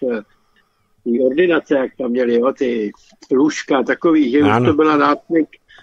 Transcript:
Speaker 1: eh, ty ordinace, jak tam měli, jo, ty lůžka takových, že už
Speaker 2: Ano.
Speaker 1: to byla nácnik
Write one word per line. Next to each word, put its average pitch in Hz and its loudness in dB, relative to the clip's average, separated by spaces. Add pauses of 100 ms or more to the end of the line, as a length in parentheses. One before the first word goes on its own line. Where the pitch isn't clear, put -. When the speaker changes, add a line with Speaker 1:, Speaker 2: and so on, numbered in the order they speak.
Speaker 1:
eh, 117 -6 (840)
ty 120 -2
ordinace, 151 0
jak 127 -4
tam 127 -6
měli, 120 -2
jo, 123 0
ty 117 -4 (400)
lůžka 139 0
takových, 143 0
že 147 2
už 104 4
Speaker 2:
Ano. 117 2
Speaker 1:
to 123 2
byla 156 2
nácnik 143 0 (340)